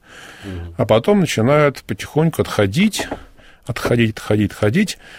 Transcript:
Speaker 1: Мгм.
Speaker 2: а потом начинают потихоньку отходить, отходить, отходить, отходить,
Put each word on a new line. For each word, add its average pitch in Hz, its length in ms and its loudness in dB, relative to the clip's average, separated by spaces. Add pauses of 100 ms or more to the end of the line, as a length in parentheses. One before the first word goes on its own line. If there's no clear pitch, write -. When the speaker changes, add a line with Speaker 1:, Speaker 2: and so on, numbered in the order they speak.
(440)
Speaker 1:
Мгм. 87 340 -12
Speaker 2:
а 117 80 0
потом 120 360 4
начинают 143 600 2
потихоньку 151 580 -2
отходить, 107 680 0 (580)
отходить, 113 520 0
отходить, 104 340 0
отходить, 143 460 0 (220)